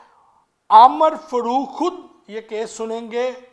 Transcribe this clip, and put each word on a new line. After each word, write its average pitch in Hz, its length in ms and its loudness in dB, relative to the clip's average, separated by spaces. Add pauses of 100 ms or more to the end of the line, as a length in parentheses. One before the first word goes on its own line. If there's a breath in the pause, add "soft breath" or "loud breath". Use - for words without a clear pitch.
(720 soft breath)
आमर 294 460 6
फरूख 247 600 -6
खुद 359 340 -6 (200)
ये 214 100 -12
केस 220 360 -10
सुनेंगे 233 600 -8 (160)